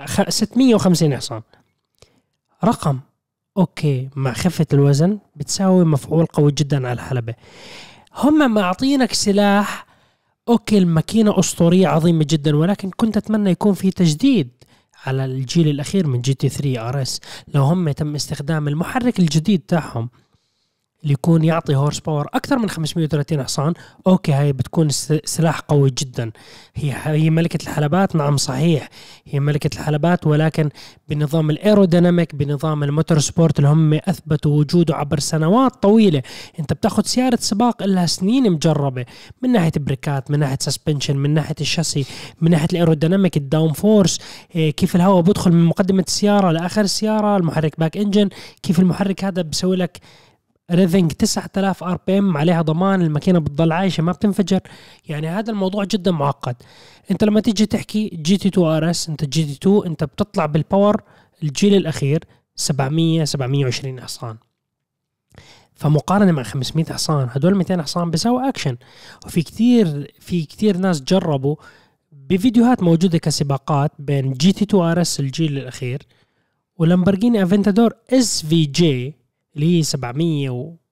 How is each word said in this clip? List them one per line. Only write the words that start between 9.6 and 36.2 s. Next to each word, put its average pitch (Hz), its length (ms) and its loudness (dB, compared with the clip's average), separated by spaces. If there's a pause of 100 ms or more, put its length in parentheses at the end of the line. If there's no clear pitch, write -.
أوكي، 220 300 2
الماكينة 190 600 2
أسطورية 175 500 4
عظيمة 156 400 2
جدًا، 147 280 0
ولكن 185 400 0
كنت 220 200 -2
أتمنى 208 340 0
يكون 190 240 2
في 185 160 0
تجديد 175 580 2 (580)
على 135 180 -2
الجيل 135 440 0
الأخير 147 380 -2
من 123 140 0
جي 131 140 0
تي 139 140 -2
ثري 131 300 -4
آر 127 240 -4
إس. - 180 -8 (340)
لو 143 80 4
هم 165 280 0
تم 147 240 -6
استخدام 147 540 -6
المحرك 226 500 -4
الجديد 160 500 2
تاعهم 120 400 -4 (920)
اللي 147 100 -2
يكون 165 320 2
يعطي 160 300 0
هورس 139 260 0
باور 147 340 -4
أكثر 269 240 -2
من 208 120 -2
خمسمية 160 340 -4
وثلاثين 147 380 -2
حصان، 151 320 -2 (320)
أوكي، 185 260 2
هاي 143 200 2
بتكون 147 360 -2
س-، - 240 -4 (120)
سلاح - 360 -2
قوي 139 300 2
جدًا. 127 400 -8 (440)
هي، 139 280 -6
هي 156 280 2
ملكة 165 320 0
الحلبات، 165 540 0
نعم 143 200 0
صحيح، 139 520 -2 (380)
هي 143 140 -4
ملكة 147 380 -2
الحلبات، 156 480 0
ولكن 151 420 0 (400)
بنظام 151 420 -2
الايروديناميك، 175 840 2
بنظام 147 480 -4
الموتور 151 360 0
سبورت 165 400 2
اللي 143 100 4
هم 151 260 4
أثبتوا 151 640 -2
وجوده 151 360 2
عبر 147 240 -4
سنوات 180 640 0
طويلة. 196 400 4 (360)